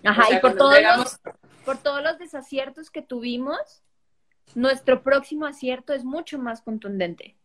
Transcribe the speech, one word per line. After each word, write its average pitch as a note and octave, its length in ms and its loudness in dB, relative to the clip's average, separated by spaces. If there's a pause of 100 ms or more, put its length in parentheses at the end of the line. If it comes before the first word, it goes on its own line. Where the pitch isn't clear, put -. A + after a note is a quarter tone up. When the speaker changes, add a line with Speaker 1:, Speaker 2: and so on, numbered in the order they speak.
Speaker 1:
Ajá, G#3+ 200 4
Speaker 2:
O A3 40 6
sea, C4 100 4
Speaker 1:
y C4+ 40 2
por B3+ 100 6
Speaker 2:
cuando F#3+ 80 -4
Speaker 1:
todos C#4 160 8
Speaker 2:
entregamos A#3+ 500 4
Speaker 1:
los, - 100 -14 (300)
por C4 160 -6
todos C#4+ 220 -4
los E4 160 -4
desaciertos C4+ 720 -12
que D4+ 100 -12
tuvimos, B3 560 -8 (960)
nuestro C4 480 0
próximo C#4 440 -2
acierto C4 480 -8
es B3+ 100 -6
mucho D4 340 -10
más A#3 240 -10
contundente. G3 840 -8